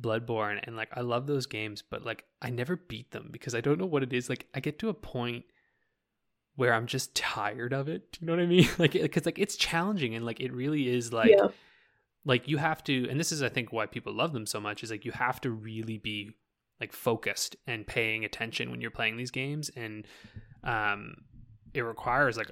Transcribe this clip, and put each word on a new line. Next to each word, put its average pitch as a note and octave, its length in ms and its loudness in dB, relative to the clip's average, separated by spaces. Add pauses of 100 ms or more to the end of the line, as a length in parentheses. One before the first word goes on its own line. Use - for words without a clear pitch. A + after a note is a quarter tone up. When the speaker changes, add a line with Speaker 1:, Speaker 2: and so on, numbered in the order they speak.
Speaker 1:
Bloodborne, A2+ 640 0
and, A#2 120 -10
like, A2 180 -4
I B2 80 -4
love B2 240 0
those C#3 200 0
games, G#2+ 360 -6
but, - 220 -10
like, A2+ 200 -6 (160)
I A#2+ 100 -6
never B2 260 -2
beat - 340 -10
them - 200 -10
because - 240 -8
I A#2 60 0
don't C#3+ 180 4
know F#3+ 80 -2
what D3+ 160 2
it C3 100 -2
is. B2+ 180 0
Like, B2+ 240 -6
I C3+ 60 -4
get C#3+ 200 -4
to A3+ 80 -2
a G3 60 -2
point A#2+ 500 -6 (1120)
where B2 180 4
I'm A#2 120 2
just - 280 -4
tired A#2 580 -2
of C#3 160 -2
it. - 240 -8
Do - 80 -14
you E3 60 -8
know E3 80 2
what F3 80 4
I F3 40 4
mean? F3 260 10
<laughs> - 60 -8
Like, D#3+ 160 6
it, D#3 180 2
'cause, - 140 2
like, E3+ 120 -2
it's G3 180 0
challenging, E3+ 580 0
and, A#2 100 -4
like, A#2 160 -4
it B2+ 120 -4
really C3+ 360 0
is, A#2+ 240 2
like, A2+ 240 8
Speaker 2:
Yeah. G2 120 8 (760)
Speaker 1:
like, B2+ 240 4
you D3+ 80 2
have D#3 280 0
to, B2+ 260 2
and C3+ 100 0
this E3 120 0
is, D3+ 100 -2
I B2 80 2
think, A#2+ 220 -4
why A2+ 140 0
people G#2+ 280 -8
love C#3+ 180 0
them A2+ 140 -6
so G#2+ 140 -4
much, G#2 220 -6
is, A2 80 -8
like, G#2+ 140 -8
you A#2 80 -6
have B2+ 300 -2
to C3 80 -2
really A2 480 -8
be, G#2 320 -8 (500)
like, A2+ 120 -10
focused - 640 -2 (100)
and A2 200 -6
paying A2 380 -2
attention A#2+ 460 -4
when A#2+ 100 -8
you're A#2 100 -6
playing A2+ 260 -2
these B2 140 -6
games, C#3+ 400 -4
and, G#2+ 360 -10 (580)
um, G#2+ 500 0 (580)
it C3 100 -2
requires, A#2+ 540 2
like, A2 160 -4